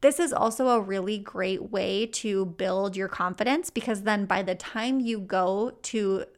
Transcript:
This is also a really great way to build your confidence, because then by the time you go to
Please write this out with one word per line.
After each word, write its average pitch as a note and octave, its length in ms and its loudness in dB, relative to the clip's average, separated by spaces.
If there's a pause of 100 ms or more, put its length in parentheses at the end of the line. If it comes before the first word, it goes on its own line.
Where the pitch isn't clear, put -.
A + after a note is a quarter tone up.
This C#4+ 180 6
is E4 140 2
also A3+ 340 2
a A#3+ 140 4
really G3 360 -2
great F#3+ 540 -4
way G3 340 0
to G3+ 400 -2
build F#3+ 520 -2
your F#3+ 100 -4
confidence, G#3+ 640 0
because A3 320 -2
then G#3 240 0
by F#3+ 180 0
the F#3 100 -2
time A#3 460 -2
you A#3 180 0
go F#3+ 540 0 (120)
to G3 420 0 (120)